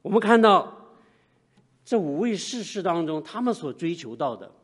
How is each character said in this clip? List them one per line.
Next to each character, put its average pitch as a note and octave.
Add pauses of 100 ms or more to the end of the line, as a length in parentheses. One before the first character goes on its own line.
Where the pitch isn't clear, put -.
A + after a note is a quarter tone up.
我 -
们 A3
看 A3+
到 - (840)
这 A#3
五 D3
位 A3+
士 G#3+
师 G3
当 E3+
中， D#3
他 G#3
们 B3
所 C#3
追 E3+
求 A#2+
到 B2
的 G2 (140)